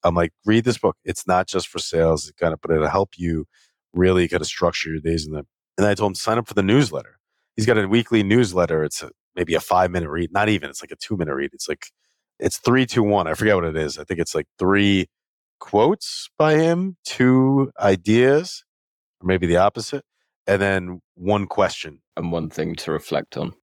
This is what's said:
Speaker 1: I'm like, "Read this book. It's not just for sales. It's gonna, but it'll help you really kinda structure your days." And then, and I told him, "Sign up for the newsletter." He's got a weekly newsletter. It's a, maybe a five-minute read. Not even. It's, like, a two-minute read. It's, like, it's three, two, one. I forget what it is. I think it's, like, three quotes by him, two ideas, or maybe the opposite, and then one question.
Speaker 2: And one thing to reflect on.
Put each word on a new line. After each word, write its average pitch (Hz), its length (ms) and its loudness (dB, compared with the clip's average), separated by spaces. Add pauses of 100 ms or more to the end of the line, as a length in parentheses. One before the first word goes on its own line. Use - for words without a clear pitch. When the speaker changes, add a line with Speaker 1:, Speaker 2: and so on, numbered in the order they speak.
Speaker 1:
I'm 87 100 2
like, 85 180 0 (140)
"Read 110 200 4
this 120 120 0
book. - 280 0
It's - 200 -8
not 92 220 2
just 92 200 -4
for - 120 -10
sales. 82 480 0
It's 76 120 -20
gonna, 80 220 0
but 82 100 -4
it'll 78 180 2
help 98 280 0
you 82 280 -4 (480)
really 90 340 4
kinda 80 180 -4
structure - 440 -2
your 80 100 -6
days." 80 260 -4
And 78 100 -10
then, 73 80 -8 (340)
and 101 100 2
I 101 80 2
told 104 160 0
him, 92 40 -10
"Sign 110 220 -2
up 117 100 -4
for - 60 -18
the 104 100 0
newsletter." 104 540 0 (380)
He's 110 100 -2
got 113 120 4
a 101 100 2
weekly 113 360 2
newsletter. 90 600 2
It's - 180 -6
a, 76 80 -14 (260)
maybe 82 200 -2
a 78 40 2
five-minute 90 500 0
read. 82 220 -4
Not 101 180 0
even. 78 200 -2
It's, - 140 -16
like, 73 80 -18
a - 40 -14
two-minute 85 380 -6
read. 69 200 -6
It's, - 160 -14
like, - 160 -8 (540)
it's - 180 -4
three, 127 280 2
two, 117 180 0
one. 101 240 2
I 78 80 -4
forget 107 200 2
what 87 100 0
it 78 120 -4
is. 76 220 -4
I 76 40 -14
think 85 160 -8
it's, 82 160 -4
like, 76 120 -4 (120)
three 98 480 2 (520)
quotes - 760 0
by 156 180 4
him, 170 500 0
two 131 760 2
ideas, 110 840 2 (580)
or 90 60 -8
maybe 92 200 2
the 87 100 4
opposite, 107 460 0 (440)
and 98 140 2
then 90 400 -2 (140)
one 98 320 0
question. 82 520 -2 (180)
Speaker 2:
And 85 140 -6
one 80 180 -4
thing 82 280 -6
to - 140 -8
reflect - 460 -6
on. - 160 -8 (120)